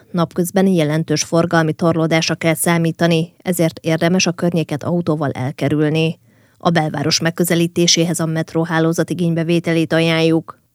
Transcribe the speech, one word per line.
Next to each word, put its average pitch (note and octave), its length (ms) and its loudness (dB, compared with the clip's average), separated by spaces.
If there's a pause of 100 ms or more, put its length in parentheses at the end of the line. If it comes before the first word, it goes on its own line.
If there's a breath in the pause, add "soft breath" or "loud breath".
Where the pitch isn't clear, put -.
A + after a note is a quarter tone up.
(100)
napközben F3+ 560 0
jelentős D#3 560 0
forgalmi E3 500 2
torlódásra D#3+ 600 0
kell D#3+ 200 0
számítani, E3+ 840 0
ezért E3+ 460 -2
érdemes E3+ 440 0
a E3+ 60 0
környéket E3+ 500 -2
autóval E3 480 -2
elkerülni. D3+ 880 -2 (380 soft breath)
A - 140 0
belváros D#3 500 0
megközelítéséhez E3+ 1000 0
a D#3+ 60 0
metróhálózat D#3+ 840 0
igénybevételét E3 840 0
ajánljuk. E3 680 0 (140)